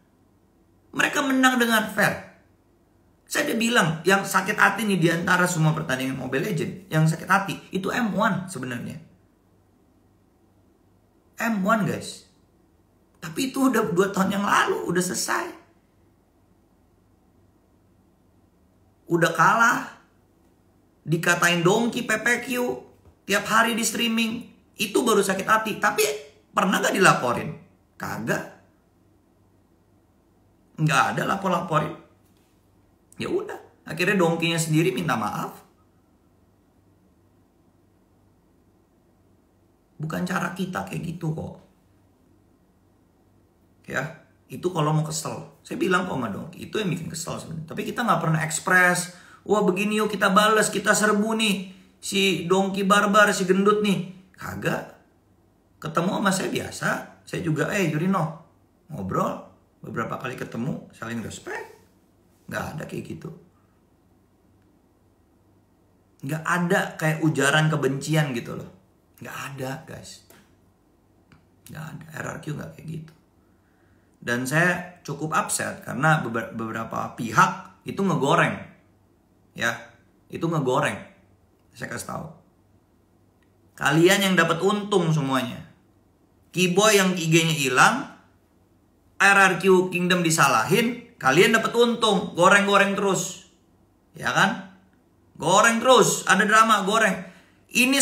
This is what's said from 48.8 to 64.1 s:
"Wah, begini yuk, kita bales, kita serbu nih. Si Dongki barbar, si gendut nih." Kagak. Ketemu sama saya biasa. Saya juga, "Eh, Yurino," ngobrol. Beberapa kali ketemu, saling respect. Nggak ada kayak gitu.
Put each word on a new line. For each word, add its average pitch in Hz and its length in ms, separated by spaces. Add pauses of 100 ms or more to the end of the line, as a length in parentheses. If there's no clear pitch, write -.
"Wah, 208 160
begini 202 400
yuk, 208 80
kita 196 240
bales, 214 400
kita 196 240
serbu 214 400
nih. 202 320 (320)
Si 190 480
Dongki 190 320
barbar, 208 480
si 190 160
gendut 202 400
nih." 180 240 (240)
Kagak. - 640 (800)
Ketemu 175 400
sama 196 160
saya - 160
biasa. - 400 (320)
Saya - 240
juga, 147 240
"Eh, 180 240
Yurino," 170 480 (480)
ngobrol. 110 640 (280)
Beberapa 113 360
kali 127 200
ketemu, - 560
saling 113 280
respect. - 560 (720)
Nggak 104 160 (120)
ada - 80
kayak - 200
gitu. - 240 (3000)